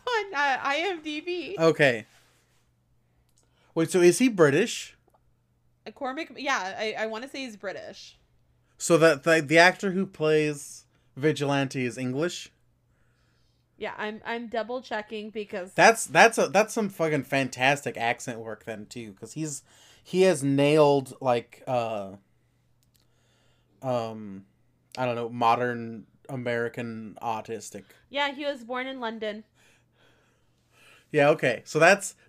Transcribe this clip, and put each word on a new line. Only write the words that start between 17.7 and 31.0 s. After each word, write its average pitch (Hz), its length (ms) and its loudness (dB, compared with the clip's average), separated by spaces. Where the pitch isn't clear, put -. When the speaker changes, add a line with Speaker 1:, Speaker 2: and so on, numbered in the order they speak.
Speaker 2:
accent 117 420 -4
work 110 260 -12
then 107 220 -10
too, 110 320 -14
'cause 110 140 -18
he's, 151 320 -8
he 185 180 0
has 160 220 4
nailed, 143 760 4
like, 123 460 -2
uh, 113 460 -4
um, 110 600 -6
I 127 100 -2
don't 120 100 -2
know, 117 120 -4
modern 117 800 0
American 117 920 -6
autistic. 110 640 -8
Speaker 1:
Yeah, 285 240 -4
he 285 120 -12
was 277 180 -6
born 247 240 -8
in 269 140 -12
London. 220 420 -8